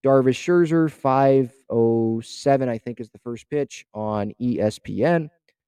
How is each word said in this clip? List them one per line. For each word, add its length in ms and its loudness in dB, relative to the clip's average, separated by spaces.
Darvish, 340 4
Scherzer, 520 2
five 600 2
oh 520 0
seven, 480 -2
I 100 -6
think, 220 -12
is 100 -14
the 80 -20
first 320 -14
pitch 420 -6
on 480 -4
E 200 -2
S 180 -2
P 260 -4
N. 240 0